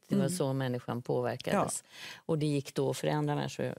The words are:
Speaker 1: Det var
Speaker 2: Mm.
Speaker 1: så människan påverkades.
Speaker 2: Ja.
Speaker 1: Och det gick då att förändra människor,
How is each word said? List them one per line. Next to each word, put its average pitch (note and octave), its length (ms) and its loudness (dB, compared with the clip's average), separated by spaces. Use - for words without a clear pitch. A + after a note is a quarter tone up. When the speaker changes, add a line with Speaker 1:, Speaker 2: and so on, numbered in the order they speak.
Speaker 1:
Det - 80 2
var C3+ 100 4
Speaker 2:
Mm. F3+ 120 0
Speaker 1:
så C#3 160 0
människan B2 480 -2
påverkades. B2+ 840 0
Speaker 2:
Ja. - 400 -16
Speaker 1:
Och E3 140 2
det D3+ 60 2
gick C#3+ 280 0
då C3+ 160 2
att C3 80 -2
förändra D3+ 380 2
människor, - 440 -2